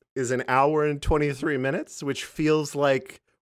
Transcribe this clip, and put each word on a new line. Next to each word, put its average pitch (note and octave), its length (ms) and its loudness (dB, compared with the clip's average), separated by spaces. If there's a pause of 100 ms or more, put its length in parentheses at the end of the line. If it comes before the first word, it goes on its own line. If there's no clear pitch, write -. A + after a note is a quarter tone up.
(160)
is B2+ 160 -2
an B2+ 160 -2
hour D3 380 4
and D3 160 -2
twenty-three D3 560 0
minutes, C#3 440 -4
which C#3 240 -6
feels D#3 480 0
like C#3 480 0 (200)